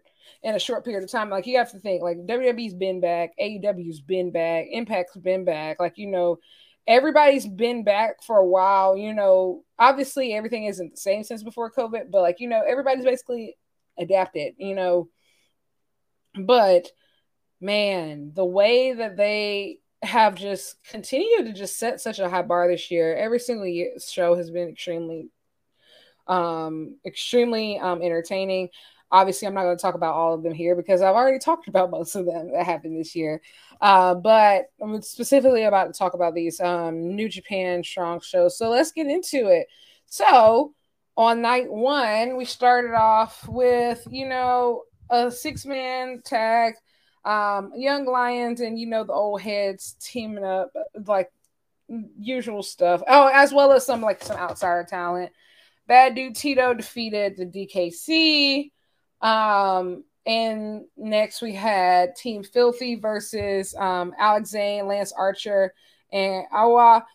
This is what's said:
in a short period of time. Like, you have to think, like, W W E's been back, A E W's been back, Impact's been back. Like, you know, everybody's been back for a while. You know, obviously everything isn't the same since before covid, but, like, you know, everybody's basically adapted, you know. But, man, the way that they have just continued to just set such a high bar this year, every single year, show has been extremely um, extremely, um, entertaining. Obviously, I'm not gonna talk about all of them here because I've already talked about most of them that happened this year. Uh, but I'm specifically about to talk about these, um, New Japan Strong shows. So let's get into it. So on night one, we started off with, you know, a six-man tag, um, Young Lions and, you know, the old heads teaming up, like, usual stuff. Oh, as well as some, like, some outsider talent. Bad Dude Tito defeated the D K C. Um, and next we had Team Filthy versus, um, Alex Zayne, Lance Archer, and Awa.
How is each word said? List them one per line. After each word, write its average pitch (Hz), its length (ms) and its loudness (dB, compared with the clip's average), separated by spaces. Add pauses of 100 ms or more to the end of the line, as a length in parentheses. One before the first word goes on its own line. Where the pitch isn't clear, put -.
(420)
in 214 140 -4
a 180 40 -2
short - 260 -6
period 196 180 -6
of 185 80 -16
time. 214 180 -4
Like, 196 160 -6
you 254 120 0
have 240 140 0
to 196 80 -20
think, 180 220 -4
like, 175 240 -6
W 247 240 -2
W 233 160 -4
E's 190 80 -12
been 185 280 -4
back, 170 360 -2
A 208 100 -4
E 208 120 -12
W's 175 400 -6
been 180 320 -6
back, 165 400 -2
Impact's 214 460 -6
been 185 260 -4
back. 156 360 -4
Like, 175 180 -4
you 202 100 -12
know, 175 320 -2 (480)
everybody's 269 580 4
been 220 380 -4
back 202 400 0
for 220 140 0
a 190 80 6
while. 190 500 4
You 214 180 -6
know, 185 520 2 (120)
obviously 262 560 2
everything 214 320 -6
isn't 180 260 -8
the - 60 -20
same 202 260 -4
since 214 200 -12
before 226 260 -10
covid, 226 400 -8
but, 185 120 2
like, 175 180 0
you 240 80 -10
know, 226 180 0
everybody's 262 380 0
basically 247 540 -4 (400)
adapted, 180 600 -2
you 196 180 -8
know. 180 340 0 (1300)
But, 190 520 4 (720)
man, 180 720 -4
the 185 120 -2
way 233 480 4
that 220 240 -8
they 208 640 -2 (220)
have 208 340 2
just 196 540 -10
continued 302 580 0
to 214 60 -10
just 190 240 -10
set 233 220 -6
such 208 200 -8
a 180 100 -2
high 180 140 -2
bar 175 260 0
this 175 200 -4
year, 165 280 0
every 226 220 -2
single 226 280 -8
year, 175 320 -6
show 175 360 0
has 175 140 -6
been 170 200 -6
extremely 165 600 -10 (1000)
um, 160 640 -4 (100)
extremely, 220 760 -2
um, 175 220 -4
entertaining. 185 680 -4 (420)
Obviously, 190 360 4
I'm 196 80 -6
not 190 80 -2
gonna 180 120 0
talk 175 200 -4
about 165 180 -2
all 165 220 0
of 160 80 -8
them 165 100 -4
here 170 220 0
because 180 260 2
I've 190 140 4
already 262 240 2
talked 320 280 -2
about 185 220 0
most 165 260 -8
of 185 100 -6
them 170 280 -6
that 170 120 -2
happened 160 320 -6
this 160 180 -10
year. 156 260 -6 (400)
Uh, 190 320 8
but 202 580 4 (100)
I'm 214 200 -8
specifically 240 640 2
about 190 280 2
to - 60 -16
talk 185 160 -2
about 170 220 -2
these, 170 260 -4
um, 170 540 -4
New 214 120 -4
Japan 180 560 -4
Strong 170 380 -6
shows. 175 360 2
So 226 120 -2
let's 269 220 2
get 320 160 -6
into 285 400 -2
it. 170 200 4 (380)
So 240 720 6 (420)
on 233 240 2
night 247 300 0
one, 240 640 -2
we 254 80 -8
started 247 480 2
off 220 540 2
with, 240 600 0
you 262 180 -8
know, 247 560 -2 (260)
a 240 220 0
six-man 254 920 -8
tag, 226 520 0 (500)
um, 202 500 -2
Young 277 300 -2
Lions 247 560 -2
and, 226 180 -6
you 233 60 -8
know, 220 180 -4
the 214 100 -8
old 202 280 -2
heads 202 580 -6
teaming 214 440 -10
up, 190 280 -4 (360)
like, 190 240 -2 (880)
usual 220 420 -6
stuff. 175 460 0
Oh, 269 260 8
as 277 180 8
well 277 200 6
as 262 140 6
some, 233 160 -2
like, 214 220 -2
some 208 140 -8
outsider 175 500 -4
talent. 180 440 -6 (560)
Bad 254 280 8
Dude 262 200 -8
Tito 254 380 2
defeated 208 640 -6
the 180 80 -8
D 190 200 -10
K 180 240 -2
C. 294 800 0 (500)
Um, 196 840 0 (200)
and 220 600 -4 (100)
next 214 460 -4
we 220 120 -8
had 185 640 2
Team 214 280 -10
Filthy 240 520 0
versus, 202 800 -4
um, 180 420 -2
Alex 214 340 2
Zayne, 202 360 -4
Lance 202 240 -4
Archer, 196 640 -2 (400)
and 190 400 -2
Awa. 233 600 6